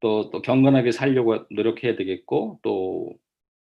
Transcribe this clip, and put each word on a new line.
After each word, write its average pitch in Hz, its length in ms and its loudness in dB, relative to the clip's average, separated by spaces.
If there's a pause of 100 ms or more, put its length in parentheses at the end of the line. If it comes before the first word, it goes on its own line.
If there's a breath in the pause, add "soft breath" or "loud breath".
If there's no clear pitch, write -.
또, 107 300 0
또 104 120 -8
경건하게 131 500 4
살려고 123 580 0
노력해야 110 440 -2
되겠고 123 680 -6
또 92 520 -6 (460)